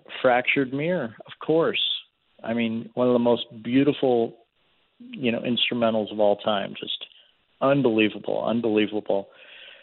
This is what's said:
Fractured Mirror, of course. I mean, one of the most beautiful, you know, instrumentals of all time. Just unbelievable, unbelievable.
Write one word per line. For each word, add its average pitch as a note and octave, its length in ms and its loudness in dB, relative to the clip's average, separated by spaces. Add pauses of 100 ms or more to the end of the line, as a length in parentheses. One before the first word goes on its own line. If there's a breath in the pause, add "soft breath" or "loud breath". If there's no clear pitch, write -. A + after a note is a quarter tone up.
(220)
Fractured B2+ 500 2
Mirror, C#3+ 420 -4 (120)
of - 60 -20 (120)
course. D#3 380 2 (600)
I A2+ 120 -6
mean, A2+ 400 -4
one B2 120 2
of B2 60 4
the B2 60 4
most A#2+ 260 2 (180)
beautiful, B2+ 760 2 (640)
you A#3 340 -6
know, A#2+ 80 -2
instrumentals A2+ 720 -2
of G#2+ 80 -4
all G2+ 160 4
time. G#2 420 -4
Just - 260 -10 (560 soft breath)
unbelievable, A2 840 0
unbelievable. G#2+ 840 0 (540 loud breath)